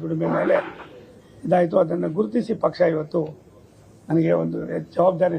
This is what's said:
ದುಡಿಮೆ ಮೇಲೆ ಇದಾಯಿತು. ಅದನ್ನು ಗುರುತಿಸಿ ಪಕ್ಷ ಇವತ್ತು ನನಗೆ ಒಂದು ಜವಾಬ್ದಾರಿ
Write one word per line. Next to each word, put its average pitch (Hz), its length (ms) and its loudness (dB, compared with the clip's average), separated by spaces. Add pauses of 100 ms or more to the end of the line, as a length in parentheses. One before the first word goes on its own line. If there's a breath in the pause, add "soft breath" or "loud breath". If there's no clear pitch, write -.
ದುಡಿಮೆ 165 340 -2
ಮೇಲೆ - 200 2 (920)
ಇದಾಯಿತು. 170 360 2
ಅದನ್ನು 170 340 -2
ಗುರುತಿಸಿ 220 360 -2 (120)
ಪಕ್ಷ - 160 0 (140)
ಇವತ್ತು 156 260 -2 (880)
ನನಗೆ 160 220 2 (120)
ಒಂದು 82 160 -4 (360)
ಜವಾಬ್ದಾರಿ 175 440 2